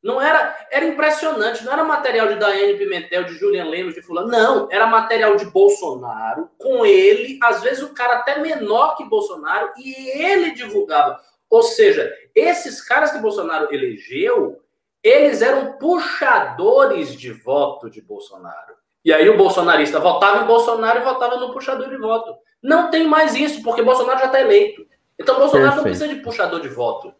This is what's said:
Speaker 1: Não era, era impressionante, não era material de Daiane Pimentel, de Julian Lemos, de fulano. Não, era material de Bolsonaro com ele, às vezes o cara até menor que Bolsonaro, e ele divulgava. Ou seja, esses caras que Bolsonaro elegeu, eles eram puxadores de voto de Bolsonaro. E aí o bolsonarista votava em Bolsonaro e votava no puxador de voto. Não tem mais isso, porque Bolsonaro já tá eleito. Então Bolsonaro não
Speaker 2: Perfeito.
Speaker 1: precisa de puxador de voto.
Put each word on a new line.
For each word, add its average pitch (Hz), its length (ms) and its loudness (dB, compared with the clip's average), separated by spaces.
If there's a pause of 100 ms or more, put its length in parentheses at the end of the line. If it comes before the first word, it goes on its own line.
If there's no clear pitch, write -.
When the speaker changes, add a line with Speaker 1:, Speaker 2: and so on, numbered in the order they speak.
Speaker 1:
Não 254 180 -4
era, 311 340 0 (160)
era 294 140 0
impressionante, 294 800 -2
não 254 80 -4
era 320 100 -2
material 269 440 -2
de 202 80 -2
Daiane 202 420 0
Pimentel, 180 460 -6
de 175 100 -12
Julian 185 320 -4
Lemos, 170 300 -8
de - 80 -18
fulano. 175 240 -8
Não, 233 420 2
era 208 160 2
material 226 500 2
de 196 100 -2
Bolsonaro 202 1040 -2 (100)
com 466 260 0
ele, 240 560 4
às 233 220 0
vezes 262 180 -4
o 294 120 -12
cara 247 260 -2
até 294 200 -4
menor 277 560 -2
que 285 80 -14
Bolsonaro, 202 760 -4
e 269 440 -12
ele 359 300 0
divulgava. 208 680 -2 (300)
Ou 226 140 6
seja, - 500 2 (220)
esses 320 460 0
caras 294 300 0
que 294 80 -8
Bolsonaro 165 540 -4
elegeu, 139 880 -4 (420)
eles 285 380 4
eram 269 360 0
puxadores 262 1400 0
de 123 180 -16
voto 131 580 -4
de 107 120 -20
Bolsonaro. 90 760 -20 (280)
E 160 80 4
aí 160 180 6
o 214 80 6
bolsonarista 170 600 2
votava - 440 2
em - 40 -2
Bolsonaro 226 520 2
e 247 40 -6
votava 247 340 -2
no 247 160 -8
puxador 262 360 -8
de - 80 -12
voto. 226 380 -6 (260)
Não 320 300 2
tem 320 160 0
mais 311 280 2
isso, 285 280 -4
porque 233 180 -2
Bolsonaro 254 380 2
já 262 80 2
tá 262 120 2
eleito. 427 460 2 (320)
Então - 220 0
Bolsonaro 285 380 4
não 302 60 -2
Speaker 2:
Perfeito. - 140 -2
Speaker 1:
precisa 294 180 -6
de 277 60 -16
puxador 175 400 -6
de 143 60 -12
voto. - 520 -8